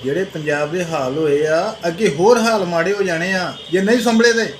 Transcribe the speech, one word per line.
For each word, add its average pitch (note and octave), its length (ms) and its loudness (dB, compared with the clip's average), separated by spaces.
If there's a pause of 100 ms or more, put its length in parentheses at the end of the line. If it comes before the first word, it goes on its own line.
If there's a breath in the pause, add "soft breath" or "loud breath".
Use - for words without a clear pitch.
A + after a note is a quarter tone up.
ਜਿਹੜੇ E3 180 -2
ਪੰਜਾਬ D3+ 480 -4
ਦੇ F3+ 120 -4
ਹਾਲ D3 340 -4
ਹੋਏ D3+ 280 2
ਆ, F3 300 0 (100)
ਅੱਗੇ F3+ 220 0
ਹੋਰ F#3+ 300 4
ਹਾਲ A3 260 0
ਮਾੜੇ F3 280 0
ਹੋ G3+ 100 -2
ਜਾਣੇ F3+ 300 -2
ਆ, F3 240 -4 (160)
ਜੇ F#3 80 2
ਨਹੀਂ A3+ 200 2
ਸੰਭਲੇ A#3 320 4
ਤੇ। G#3+ 280 0